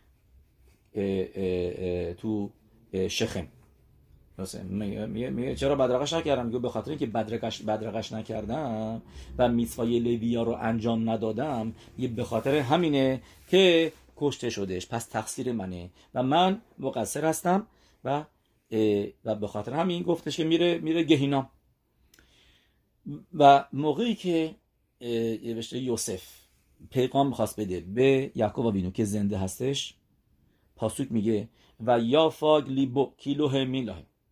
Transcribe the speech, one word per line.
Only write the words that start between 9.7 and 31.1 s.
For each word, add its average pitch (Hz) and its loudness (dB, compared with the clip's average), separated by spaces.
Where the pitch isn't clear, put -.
لویا 117 0
رو 117 0
انجام 113 0
ندادم، 113 -2
یه 123 -2
به 117 -6
خاطر 113 0
همینه 139 2
که 170 6
کشته 135 -2
شدش، 92 -4
پس 117 -6
تقصیر 120 -6
منه 92 -6
و 127 0
من 175 2
مقصر 131 -4
هستم." 175 0
و، 143 -2
اه، 107 2
و 110 -2
به 104 -4
خاطر 107 -8
همین 175 0
گفتش 165 -2
که 170 0
میره، 165 4
میره 165 0
گهینام. 139 2
و 139 10
موقعی 151 0
که، 165 -2
اه، 120 -8
نوشته 117 -6
یوسف 117 -4
پیغام 135 2
می‌خواست 113 -2
بده 92 -2
به 131 2
یعقوب 110 0
وینو 98 0
که 110 0
زنده 101 -2
هستش، 123 -4
پاسوک 113 -4